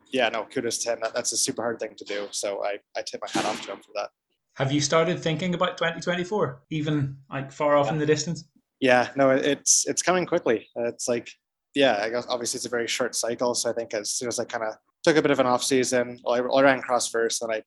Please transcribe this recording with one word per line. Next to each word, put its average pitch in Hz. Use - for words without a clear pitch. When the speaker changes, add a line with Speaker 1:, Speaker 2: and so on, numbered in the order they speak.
Speaker 1:
yeah, 123
no, 110
kudos 117
to 117
him. 113
That, 113
that's 120
a 110
super -
hard 117
thing 110
to -
do. 101
So 104
I, 104
I 110
tip -
my 104
hat 98
off 107
to 98
him 101
for -
that. 104
Speaker 2:
Have 131
you 147
started 165
thinking 170
about 175
twenty -
twenty-four, 180
even, 151
like, 135
far 147
off 143
Speaker 1:
Yeah. 135
Speaker 2:
in 156
the 151
distance? 151
Speaker 1:
Yeah, 123
no, 139
it, 135
it's, -
it's -
coming 175
quickly. 131
Uh, 120
it's 117
like, 120
yeah, 127
I 113
guess 120
obviously 120
it's 120
a -
very 117
short -
cycle. 120
So 117
I -
think 117
as 104
soon -
as 113
I 120
kinda 110
took 143
a 151
bit 143
of 135
an 131
off 123
season, 123
well, 123
I, 123
I 135
ran 135
cross 120
first, 113
then 113
I 110